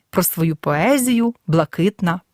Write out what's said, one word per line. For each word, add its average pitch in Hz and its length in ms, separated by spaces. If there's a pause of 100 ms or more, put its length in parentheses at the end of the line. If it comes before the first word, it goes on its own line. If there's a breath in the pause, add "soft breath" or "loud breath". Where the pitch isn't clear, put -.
про 185 120
свою 165 340
поезію 233 760 (120)
«Блакитна 170 760 (140)